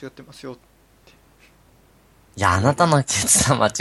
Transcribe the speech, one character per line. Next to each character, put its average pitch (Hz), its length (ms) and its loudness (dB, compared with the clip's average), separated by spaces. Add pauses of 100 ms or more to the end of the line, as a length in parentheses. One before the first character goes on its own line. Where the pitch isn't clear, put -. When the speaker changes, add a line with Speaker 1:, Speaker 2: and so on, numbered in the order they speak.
Speaker 1:
っ 131 40 -16
て - 120 -20
ま 139 120 -20
す - 100 -20
よ」 131 80 -12
っ - 40 -18
て。 - 40 -20 (1800)
Speaker 2:
い 98 40 -12
や、 95 120 4
「あ 92 80 2
な 131 140 2
た 175 120 2
の 156 160 2
決 - 460 -2
断 135 100 0
間 107 100 2
違 - 20 0 (100)